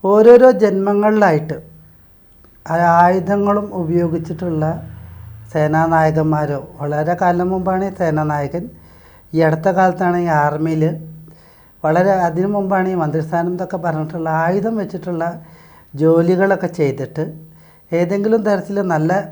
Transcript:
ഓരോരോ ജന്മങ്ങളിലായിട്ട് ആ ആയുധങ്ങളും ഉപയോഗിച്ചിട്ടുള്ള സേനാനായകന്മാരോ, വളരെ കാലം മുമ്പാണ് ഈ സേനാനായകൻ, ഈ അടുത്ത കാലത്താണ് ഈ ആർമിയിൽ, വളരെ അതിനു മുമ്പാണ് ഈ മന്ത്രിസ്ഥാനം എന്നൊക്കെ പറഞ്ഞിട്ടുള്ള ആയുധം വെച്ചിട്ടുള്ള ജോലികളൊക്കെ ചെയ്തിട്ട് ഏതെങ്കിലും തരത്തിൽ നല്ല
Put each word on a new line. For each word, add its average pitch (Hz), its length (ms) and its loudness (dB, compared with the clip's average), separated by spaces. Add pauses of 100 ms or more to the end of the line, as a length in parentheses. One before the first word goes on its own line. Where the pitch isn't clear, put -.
ഓരോരോ 240 400 8 (140)
ജന്മങ്ങളിലായിട്ട് 196 920 2 (1120)
ആ 165 40 -2 (280)
ആയുധങ്ങളും 202 640 2 (140)
ഉപയോഗിച്ചിട്ടുള്ള 165 840 -2 (880)
സേനാനായകന്മാരോ, 156 1040 0 (220)
വളരെ 151 400 -2
കാലം 180 320 0
മുമ്പാണ് 190 360 -2
ഈ 190 120 -10
സേനാനായകൻ, 151 640 -2 (720)
ഈ 160 120 2
അടുത്ത 160 200 0 (100)
കാലത്താണ് 180 480 2
ഈ 170 40 -2 (140)
ആർമിയിൽ, 156 400 -2 (1040)
വളരെ 180 280 2 (140)
അതിനു 180 280 -2
മുമ്പാണ് 190 380 -2
ഈ 180 100 -2
മന്ത്രിസ്ഥാനം 160 500 -2
എന്നൊക്കെ 185 320 -6
പറഞ്ഞിട്ടുള്ള 160 440 -4 (140)
ആയുധം 202 380 -2
വെച്ചിട്ടുള്ള 175 440 -8 (760)
ജോലികളൊക്കെ 180 680 2 (100)
ചെയ്തിട്ട് 139 440 -4 (760)
ഏതെങ്കിലും 202 480 0
തരത്തിൽ 196 300 -2 (140)
നല്ല 156 200 0 (200)